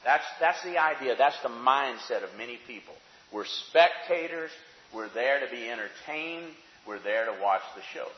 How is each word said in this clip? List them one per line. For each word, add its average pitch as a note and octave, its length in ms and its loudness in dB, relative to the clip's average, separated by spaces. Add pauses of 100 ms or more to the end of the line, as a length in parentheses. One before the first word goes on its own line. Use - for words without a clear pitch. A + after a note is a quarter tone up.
that's, C#3 200 4 (140)
that's E3+ 240 2
the F3 140 -4
idea. C#3 400 2
That's C#3+ 260 4
the C3 60 -2
mindset B2 760 0
of F#2+ 140 -10
many A#2 300 -10
people. A2 260 -16 (400)
We're G#2 140 -6
spectators. E3 1040 2 (440)
We're A2 200 -6
there C3+ 260 2
to B2 100 -4
be A#2 200 -8
entertained. D#3 840 -8 (340)
We're G#2 120 -8
there A2 280 0
to G2+ 140 -4
watch G2 220 4 (120)
the F#2+ 80 -12 (120)
show. D2+ 240 -8